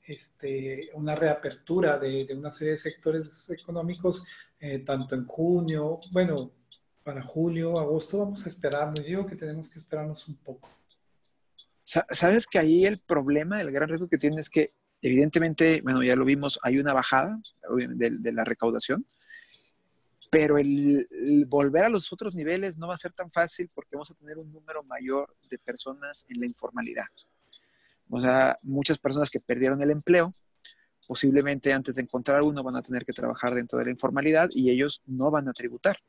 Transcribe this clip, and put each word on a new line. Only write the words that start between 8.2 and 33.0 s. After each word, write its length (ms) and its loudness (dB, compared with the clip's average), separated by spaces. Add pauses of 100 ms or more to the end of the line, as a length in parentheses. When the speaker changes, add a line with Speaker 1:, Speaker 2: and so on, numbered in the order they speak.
Speaker 1:
a 40 -8
esperarnos. 520 -4
Yo 60 -10
digo 200 -4
que 100 -12
tenemos 320 -10
que 100 -20
esperarnos 480 -10
un 100 -14
poco. 320 -18 (1120)
Speaker 2:
Sa-, 280 -2
¿sabes 360 4
que 120 2
ahí 280 6
el 120 2
problema, 600 0
el 100 -4
gran 180 -2
riesgo 200 -4
que 80 2
tiene 240 0
es 80 -8
que, 180 4 (360)
evidentemente, 800 4
bueno, 200 2
ya 140 4
lo 80 4
vimos, 380 2
hay 160 2
una 160 2
bajada, 440 2 (300)
obviamente, 420 0
de, 80 -6
de 140 -4
la 120 -2
recaudación, 600 -2 (1200)
pero 280 6
el, 540 4
el 340 4
volver 380 4
a 40 4
los 240 -2
otros 220 -8
niveles 420 -4
no 120 -10
va 60 -6
a 40 -10
ser 140 -10
tan 180 -12
fácil 420 -2
porque 220 -16
vamos 160 -12
a 40 -20
tener 220 -18
un 160 -16
número 300 -12
mayor 540 -6 (120)
de 100 -12
personas 720 -12
en 120 -8
la 60 -4
informalidad. 600 -8 (1040)
O 100 -4
sea, 440 4
muchas 340 0
personas 320 0
que 80 -4
perdieron 420 0
el 120 4
empleo, 400 4 (720)
posiblemente 680 2
antes 220 -2
de 80 -4
encontrar 400 0
uno 220 0
van 120 -6
a 60 -4
tener 220 -6